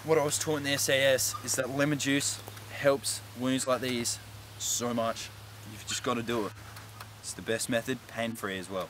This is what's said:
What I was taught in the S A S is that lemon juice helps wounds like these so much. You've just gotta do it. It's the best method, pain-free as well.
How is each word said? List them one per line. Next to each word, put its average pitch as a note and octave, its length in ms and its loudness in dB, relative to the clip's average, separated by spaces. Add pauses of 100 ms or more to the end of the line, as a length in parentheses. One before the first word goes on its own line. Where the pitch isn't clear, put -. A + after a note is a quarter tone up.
What D#3 140 6
I D3+ 80 6
was D3 140 2
taught D#3 180 0
in C#3+ 60 -2
the C#3 80 0
S C#3 180 2
A C#3 100 8 (140)
S B2 220 2 (100)
is A#2 120 0
that B2+ 120 0
lemon C#3+ 300 2
juice C#3 400 2 (320)
helps C#3 500 2 (180)
wounds C3 280 0
like B2+ 140 2
these B2 360 0 (400)
so - 380 0
much. A2+ 340 0 (420)
You've G#2 140 -14
just - 160 -4
gotta A#2+ 220 0
do A2+ 240 0
it. F2+ 40 -4 (680)
It's - 140 -10
the - 100 -10
best A2+ 260 0
method, B2 380 2
pain-free A2+ 500 -4
as F#2 100 -6
well. F#2 220 -4